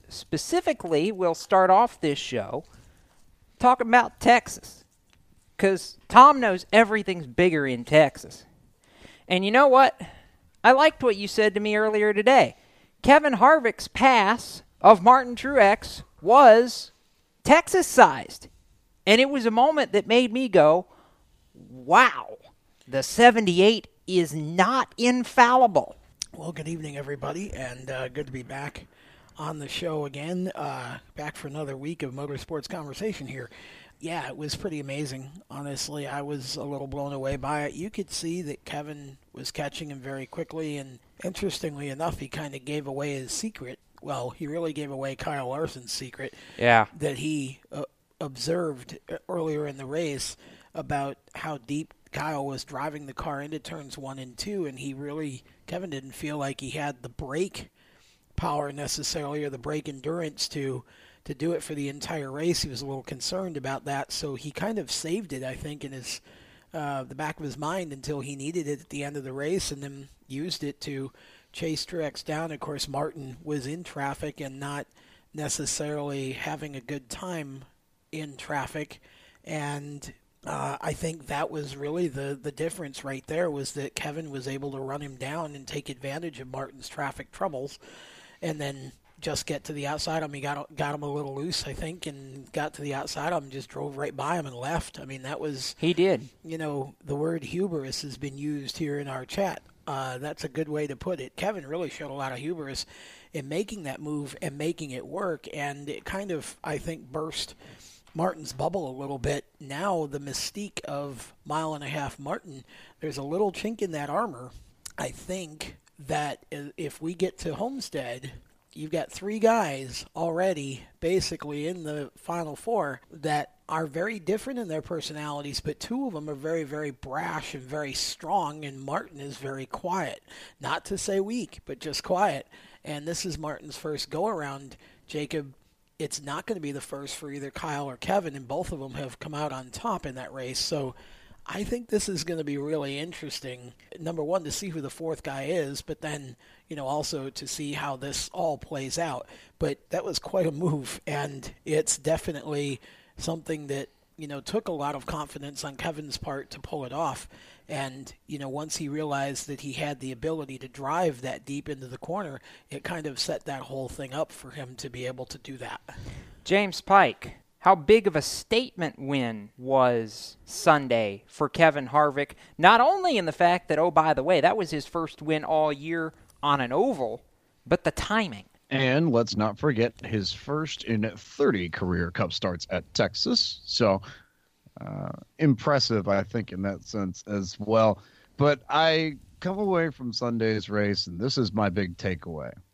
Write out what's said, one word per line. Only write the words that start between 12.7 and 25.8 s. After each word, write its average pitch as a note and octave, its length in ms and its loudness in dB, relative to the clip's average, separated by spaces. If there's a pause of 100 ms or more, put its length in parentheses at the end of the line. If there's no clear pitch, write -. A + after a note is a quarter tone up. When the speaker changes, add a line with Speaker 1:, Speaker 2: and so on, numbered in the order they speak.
Speaker 1:
Kevin D4 320 10
Harvick's A#3 540 6
pass A3 720 4 (180)
of G3 220 12
Martin B3 320 8
Truex A3+ 720 4 (160)
was A#3 720 10 (500)
Texas-sized. B3+ 1040 8 (580)
And A3 160 8
it C4+ 80 8
was C4+ 160 0
a A3+ 60 4
moment C4+ 400 4
that G3 160 4
made A#3 260 6
me B3+ 160 0
go, F3 380 8 (680)
"Wow, B2+ 840 4 (500)
the C3 140 0
seventy-eight G#3+ 880 8 (180)
is F3 260 4
not F3+ 640 2
infallible." A#3+ 1000 6 (360)